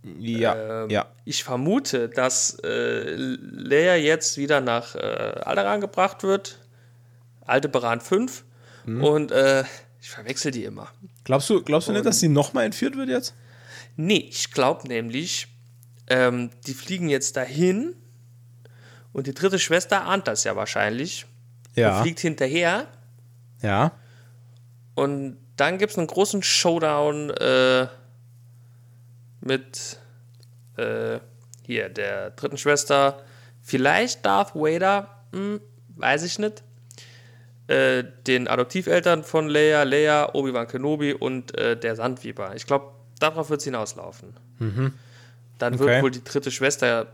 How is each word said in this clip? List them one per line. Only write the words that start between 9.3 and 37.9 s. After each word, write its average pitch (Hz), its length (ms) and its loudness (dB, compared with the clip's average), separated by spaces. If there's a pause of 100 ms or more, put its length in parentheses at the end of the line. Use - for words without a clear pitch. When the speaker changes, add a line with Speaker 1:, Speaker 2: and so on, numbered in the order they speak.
Speaker 2:
äh, 135 320 4 (360)
ich - 100 -20
verwechsel 120 420 -6
die 113 120 -8
immer. 104 240 -12 (360)
Speaker 1:
Glaubst 139 260 0
du, 196 120 4
glaubst 151 260 0
du 214 40 -2
nicht, 208 80 0
Speaker 2:
Und 220 60 -2
Speaker 1:
dass 202 140 2
sie 170 80 4
nochmal 139 380 4
entführt 262 300 -2
wird 269 120 -4
jetzt? 254 260 -4 (640)
Speaker 2:
Nee, 170 340 2
ich - 220 -6
glaub 147 320 2
nämlich, 120 640 -6 (600)
ähm, 123 420 2 (160)
die 131 80 -8
fliegen 175 340 -4
jetzt 135 280 0
dahin 180 580 0 (1160)
und 135 140 -6
die 135 80 -6
dritte 185 240 0
Schwester 180 460 2
ahnt 190 240 0
das 107 160 -2
ja 101 100 -2
wahrscheinlich 107 720 -2 (480)
Speaker 1:
Ja. 107 220 4
Speaker 2:
und 107 60 2
fliegt 165 180 -2
hinterher. 170 680 0 (760)
Speaker 1:
Ja. 110 300 2 (1000)
Speaker 2:
Und 139 440 -4 (180)
dann 165 220 0
gibt's 208 200 -2
einen 165 80 0
großen - 380 0
Showdown, 151 840 2
äh, 127 580 4 (1500)
mit, - 580 -6 (760)
äh, 113 420 -4 (440)
hier, 110 260 -4
der 101 420 -6
dritten 139 280 -8
Schwester, 143 640 2 (400)
vielleicht 160 600 0
Darth 196 300 2
Vader, 180 680 0 (100)
hm, 202 280 -6 (360)
weiß 147 280 0
ich 175 140 -8
nicht, 208 240 -6 (1040)
äh, 131 360 2 (220)